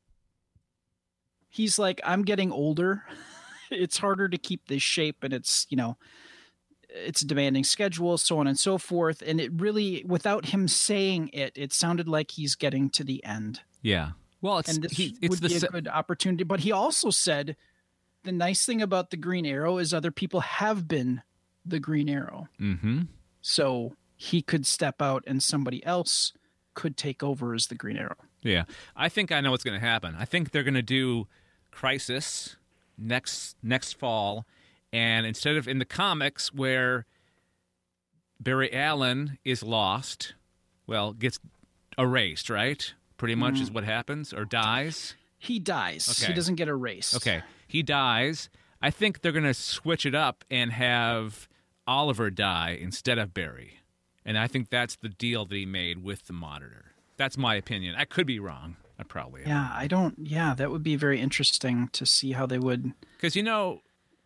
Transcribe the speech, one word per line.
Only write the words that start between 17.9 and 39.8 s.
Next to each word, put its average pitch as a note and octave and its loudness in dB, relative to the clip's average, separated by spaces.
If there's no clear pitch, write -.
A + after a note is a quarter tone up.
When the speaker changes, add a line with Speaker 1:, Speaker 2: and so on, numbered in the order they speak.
Speaker 1:
"The F#3 -4
nice F3+ 2
thing A3+ 0
about F#3 2
the F3 -6
Green F3 0
Arrow D3 0
is E3+ 0
other D#3+ 0
people F3+ 0
have G3+ 0
been B2+ 0
the E3 -2
Green D3 2
Arrow." C#3+ -4
Speaker 2:
Mm-hmm. G2+ 0
Speaker 1:
So B2+ 0
he - 0
could C#3+ 0
step - 0
out C3+ 0
and C3+ 0
somebody C3 0
else - 0
could D#3 -4
take C#3 -4
over A#2+ -2
as A2+ 0
the - -10
Green G#2+ -6
Arrow. - -8
Speaker 2:
Yeah. F2 2
I D#3+ 0
think G3 -2
I D3 2
know C#3 2
what's B2+ 0
gonna G#2+ -4
happen. A2+ 0
I G#2+ -4
think E3 0
they're C#3+ 2
gonna C3 2
do B2 0
Crisis - -4
next, - -4
next B2 -2
fall. A2 -2
And A2+ 2
instead A#2 0
of B2+ -2
in C3+ -2
the B2+ 0
comics D#3+ -2
where B2+ 0
Barry C3 0
Allen C#3 0
is B2+ -2
lost, A2 0